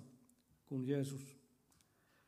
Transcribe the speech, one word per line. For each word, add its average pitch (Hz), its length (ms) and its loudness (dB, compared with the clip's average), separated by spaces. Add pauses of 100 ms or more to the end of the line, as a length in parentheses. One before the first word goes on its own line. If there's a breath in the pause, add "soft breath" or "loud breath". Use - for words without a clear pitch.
(640)
kun 131 220 0
Jeesus 139 500 0 (920 soft breath)